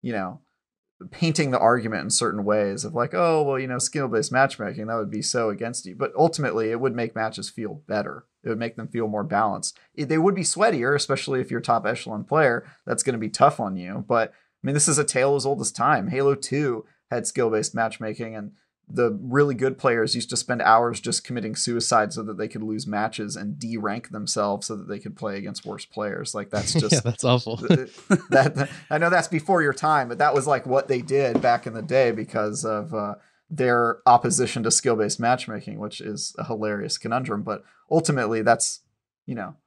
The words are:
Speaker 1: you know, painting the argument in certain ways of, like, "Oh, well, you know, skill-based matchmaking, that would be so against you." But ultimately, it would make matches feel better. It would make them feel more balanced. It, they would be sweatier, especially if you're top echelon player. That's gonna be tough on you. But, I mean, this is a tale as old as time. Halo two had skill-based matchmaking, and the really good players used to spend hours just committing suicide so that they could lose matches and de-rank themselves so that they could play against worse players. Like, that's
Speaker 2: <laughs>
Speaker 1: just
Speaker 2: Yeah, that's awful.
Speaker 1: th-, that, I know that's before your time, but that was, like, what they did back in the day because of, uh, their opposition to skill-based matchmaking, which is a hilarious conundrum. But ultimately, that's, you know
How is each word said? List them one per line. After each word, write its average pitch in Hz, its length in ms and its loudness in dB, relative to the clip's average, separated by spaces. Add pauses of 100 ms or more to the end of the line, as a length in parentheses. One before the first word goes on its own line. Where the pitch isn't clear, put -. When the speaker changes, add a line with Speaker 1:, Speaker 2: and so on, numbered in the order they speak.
Speaker 1:
you 123 100 -6
know, 95 280 -6 (720)
painting 151 400 0
the 123 60 2
argument 110 440 2
in 101 80 -6
certain 107 340 -2
ways 104 400 0
of, 107 100 -8
like, 120 200 -2
"Oh, 165 280 2
well, 135 180 0
you 131 80 -6
know, 127 100 -4
skill-based 113 540 -2
matchmaking, 123 540 0
that 113 100 -4
would 104 140 -4
be 104 120 -6
so 113 280 0
against 113 360 -6
you." 92 80 -14
But 131 220 -4
ultimately, 127 540 2
it 117 100 -2
would 127 160 0
make 113 180 -4
matches 110 340 -4
feel - 380 -10
better. 98 380 -6 (180)
It - 60 -8
would 110 100 -2
make 113 160 -6
them 113 140 -10
feel 117 180 -2
more 104 180 -4
balanced. 101 540 0 (160)
It, 147 140 -6
they 160 100 2
would 185 160 4
be 180 80 -2
sweatier, 147 540 2
especially 127 440 -2
if 120 100 -6
you're 117 100 -2
top 104 260 -2
echelon 110 380 -4
player. 135 420 2 (200)
That's - 180 -2
gonna 123 140 -2
be 110 100 -4
tough 139 320 4
on 95 160 -4
you. 92 320 -8
But, 113 220 2
I - 360 -16
mean, 139 80 -2
this 147 140 2
is 147 100 2
a 147 60 2
tale 139 320 2
as 131 100 -2
old 139 140 0
as 110 100 -4
time. 123 380 0
Halo 139 260 2
two 135 520 -2 (240)
had 117 160 -2
skill-based 110 480 0
matchmaking, 113 600 -4
and 104 180 -12 (340)
the 120 360 0
really 135 320 2
good 131 240 -2
players 117 360 2
used 120 140 -4
to 123 80 -6
spend 120 240 -4
hours 113 400 4
just - 240 -4
committing 110 320 -6
suicide 117 560 0
so 117 100 -8
that 107 140 -8
they 107 100 -4
could 107 160 -10
lose 110 240 -6
matches 104 480 -4
and 104 240 -8
de-rank 113 520 -6
themselves 101 560 -4
so 110 100 -8
that 95 120 -12
they 101 100 -8
could - 180 -12
play 101 220 -6
against 101 260 -10
worse 104 220 -12
players. - 480 -8
Like, 101 160 -8
that's 104 240 -2
Speaker 2:
<laughs> 160 60 4
Speaker 1:
just - 120 2
Speaker 2:
Yeah, 143 100 4
that's 117 220 -4
awful. 123 320 2
Speaker 1:
th-, 127 340 2 (380)
that, 139 400 4 (220)
I 156 80 2
know 170 100 4
that's 175 180 4
before 165 360 2
your 143 100 2
time, 143 380 2
but 120 80 -8
that 147 160 6
was, 135 120 4
like, 135 200 2
what 135 220 2
they 127 120 2
did 131 400 2
back 120 260 4
in 113 60 -8
the 113 80 -8
day 123 300 4
because 107 520 -4
of, 107 300 -4
uh, 104 220 -4 (340)
their 123 560 2
opposition 123 600 4
to - 60 2
skill-based 107 480 2
matchmaking, 113 600 -2
which 104 240 -10
is - 360 -8
a - 60 -6
hilarious 107 540 -4
conundrum. 117 440 -4
But 104 220 -8 (260)
ultimately, 127 520 2
that's, - 380 4 (440)
you 127 100 -8
know 104 220 -10 (100)